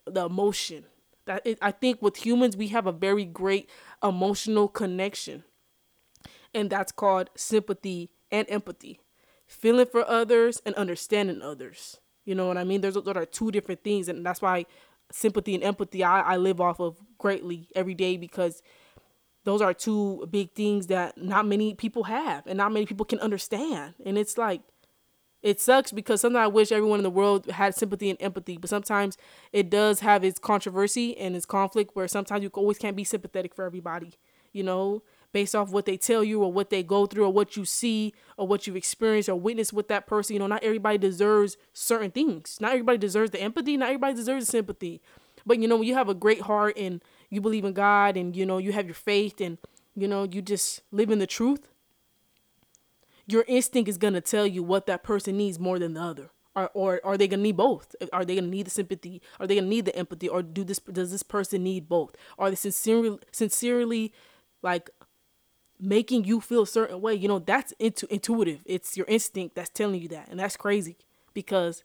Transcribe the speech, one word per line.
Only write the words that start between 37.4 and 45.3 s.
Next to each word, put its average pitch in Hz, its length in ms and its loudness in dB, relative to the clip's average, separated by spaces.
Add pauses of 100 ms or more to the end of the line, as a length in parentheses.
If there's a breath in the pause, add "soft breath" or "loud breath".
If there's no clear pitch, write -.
you 190 80 -4
see 220 480 -2 (240 soft breath)
or 196 80 -2
what 196 200 2
you've 185 100 -6
experienced 214 520 0
or 190 60 0
witnessed 208 400 -2
with 208 140 -2
that 202 180 -2
person. 214 260 0
You 208 60 0
know, 196 80 0
not 208 180 -2
everybody 214 320 2
deserves 202 600 4 (160 soft breath)
certain 220 360 0
things. 240 500 -2
Not 220 120 0
everybody 247 240 4
deserves 208 360 0
the 190 100 -4
empathy. 254 340 -2
Not 254 120 0
everybody 269 260 0
deserves 240 320 -2
the - 60 -2
sympathy. 190 500 -4 (420 soft breath)